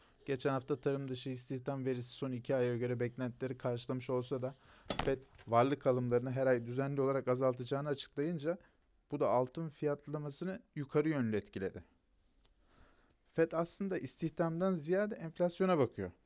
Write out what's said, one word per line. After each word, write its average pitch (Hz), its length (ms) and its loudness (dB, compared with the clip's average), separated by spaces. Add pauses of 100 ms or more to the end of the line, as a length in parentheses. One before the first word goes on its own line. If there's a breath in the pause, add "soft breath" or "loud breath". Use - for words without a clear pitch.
(260 soft breath)
Geçen 139 260 0
hafta 135 280 0
tarım 139 280 -2
dışı 131 220 -6
istihdam 131 560 -4
verisi 123 240 -2
son 135 220 -6
iki 127 240 -2
aya 123 220 2
göre 123 220 0
beklentileri 123 580 -4
karşılamış 123 520 -4
olsa 127 320 0
da 131 140 -6 (480 loud breath)
FED 135 160 0 (280)
varlık 127 400 6
alımlarını 123 440 2
her 131 160 2
ay 123 180 4
düzenli 135 360 -2
olarak 135 260 2
azaltacağını 131 640 0
açıklayınca 151 680 -2 (540 soft breath)
bu 143 80 -2
da 131 100 4
altın 127 400 2
fiyatlamasını 147 920 -4 (140)
yukarı 151 340 2
yönlü 117 280 2
etkiledi. 95 460 -6 (1500 soft breath)
FED 165 180 2
aslında 170 460 -4
istihdamdan 165 800 -2
ziyade 185 400 -2
enflasyona 175 640 0
bakıyor. 104 340 0 (140)